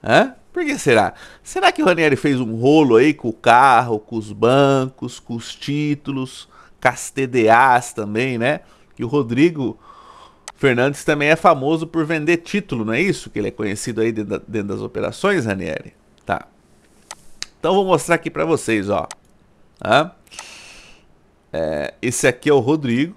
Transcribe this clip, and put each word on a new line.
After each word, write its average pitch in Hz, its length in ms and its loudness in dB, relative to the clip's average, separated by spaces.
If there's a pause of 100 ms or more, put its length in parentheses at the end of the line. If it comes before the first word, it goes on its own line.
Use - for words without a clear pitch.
Hã? 160 320 2 (200)
Por 349 100 -4
que 285 160 -4
será? 110 340 2 (300)
Será 359 300 0
que 311 100 -4
o - 20 2
Ranieri 160 300 2
fez 139 240 -2
um 113 160 -6
rolo 135 400 4
aí 143 180 6
com 135 140 -6
o 110 60 -4
carro, 120 680 4
com - 160 -12
os 107 160 -8
bancos, 131 880 0
com - 160 -12
os - 180 -12
títulos, 143 920 -6 (340)
com 131 80 4
as - 200 -8
T 135 160 -4
D 120 240 2
As 123 440 4
também, 117 440 -4
né? 131 220 -2 (360)
Que 123 80 -10
o 120 40 -6
Rodrigo 139 720 0 (760)
Fernandes 135 480 0
também 147 260 0
é 160 60 4
famoso 160 520 0
por 160 180 -4
vender 160 320 -2
título, 170 480 -6
não 113 80 -2
é 131 80 0
isso? 180 300 -4
Que 107 80 -8
ele 104 80 -4
é 104 40 -6
conhecido 107 500 -6
aí 113 100 0
dentro 107 200 -6
da, 98 160 -6
dentro 104 220 -6
das 104 120 -6
operações, 131 640 -4
Ranieri? 95 480 -6 (300)
Tá. - 240 -6 (1120)
Então 170 140 0
vou 196 120 2
mostrar 170 300 2
aqui - 140 -6
pra 156 160 -4
vocês, 113 460 -2
ó. 95 160 -2 (760)
Hã? 143 280 2 (1400)
É, 78 480 -6
esse 123 280 -2
aqui 127 220 -2
é 147 40 4
o 139 60 6
Rodrigo 139 580 -2